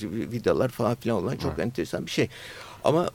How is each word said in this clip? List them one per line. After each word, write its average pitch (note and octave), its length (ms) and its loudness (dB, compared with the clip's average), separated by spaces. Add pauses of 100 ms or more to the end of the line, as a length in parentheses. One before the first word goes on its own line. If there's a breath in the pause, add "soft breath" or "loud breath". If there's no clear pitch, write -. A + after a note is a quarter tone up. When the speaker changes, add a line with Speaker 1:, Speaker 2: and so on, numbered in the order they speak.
Speaker 1:
vidalar G#2 680 2
falan A#2+ 260 2
filan A2+ 280 0
olan C3 140 -2
çok D#2+ 180 -2
Speaker 2:
Evet. D#2 40 -2
Speaker 1:
enteresan F2 460 -2
bir - 60 -8
şey. D3 160 2 (560 loud breath)
Ama D#3+ 320 4